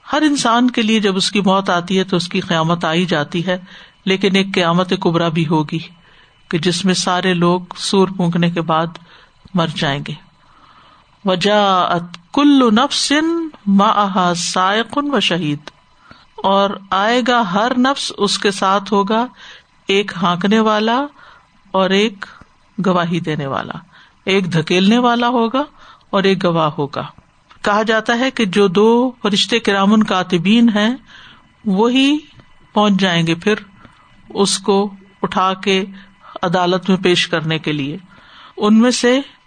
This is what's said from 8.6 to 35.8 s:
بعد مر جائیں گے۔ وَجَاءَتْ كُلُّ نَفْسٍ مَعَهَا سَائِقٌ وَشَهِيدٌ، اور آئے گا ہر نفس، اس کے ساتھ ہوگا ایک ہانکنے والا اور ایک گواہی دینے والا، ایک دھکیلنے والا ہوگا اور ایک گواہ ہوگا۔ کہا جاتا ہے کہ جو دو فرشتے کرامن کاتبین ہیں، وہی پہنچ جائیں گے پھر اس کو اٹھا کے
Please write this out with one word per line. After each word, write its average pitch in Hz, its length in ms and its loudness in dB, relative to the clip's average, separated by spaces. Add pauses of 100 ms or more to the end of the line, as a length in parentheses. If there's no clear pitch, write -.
بعد 165 260 0 (680)
مر 170 200 2
جائیں 143 340 -2
گے۔ - 60 -10 (1080)
وَجَاءَتْ 185 1080 0
كُلُّ 277 400 4
نَفْسٍ 277 500 0 (440)
مَعَهَا 196 680 2
سَائِقٌ 202 680 -2
وَشَهِيدٌ، 180 720 -4 (600)
اور 196 340 2 (200)
آئے 214 380 0
گا 240 140 2 (100)
ہر 214 260 0
نفس، 262 380 -2
اس 196 220 -2
کے 208 120 0
ساتھ 196 420 -2
ہوگا 220 340 0 (600)
ایک 196 240 0 (100)
ہانکنے 196 380 2
والا 220 460 0 (640)
اور 190 200 0
ایک 208 360 0 (600)
گواہی 175 340 0
دینے 151 260 -6
والا، - 260 -6 (520)
ایک 190 280 0
دھکیلنے 185 460 2
والا 240 300 0
ہوگا 240 340 0 (480)
اور 196 120 0
ایک 196 220 0
گواہ 165 340 0
ہوگا۔ - 280 -6 (560)
کہا 214 200 0
جاتا 220 360 0
ہے 262 120 -2
کہ 240 140 -2
جو 202 240 2
دو 226 440 2 (100)
فرشتے 214 360 0
کرامن 208 440 2
کاتبین 196 680 2
ہیں، 214 280 0 (680)
وہی 247 540 2 (540)
پہنچ 208 220 2
جائیں 175 320 0
گے 165 80 0
پھر 170 200 0 (760)
اس - 300 -2
کو 202 360 0 (280)
اٹھا 190 320 0
کے 190 300 -2 (580)